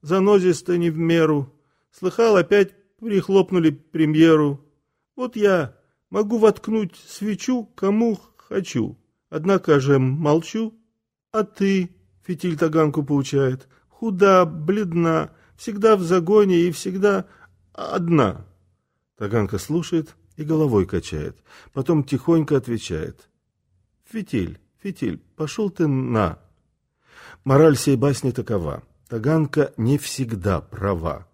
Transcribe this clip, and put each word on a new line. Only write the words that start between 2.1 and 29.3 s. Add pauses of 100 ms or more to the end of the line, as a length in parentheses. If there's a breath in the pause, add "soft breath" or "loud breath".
опять (240)
прихлопнули
премьеру. (560)
Вот
я (360)
могу
воткнуть
свечу, (100)
кому (180)
хочу. (320)
Однако
же
молчу. (580)
А
ты», (260)
фитиль
таганку
получает, (200)
«худа,
бледна, (240 soft breath)
всегда
в
загоне
и
всегда (460 soft breath)
одна». (680)
Таганка
слушает (220)
и
головой
качает, (300 soft breath)
потом
тихонько
отвечает: (760)
«Фитиль, (200)
фитиль, (180)
пошёл
ты
на». (1040 loud breath)
Мораль
сей
басни
такова. (260)
Таганка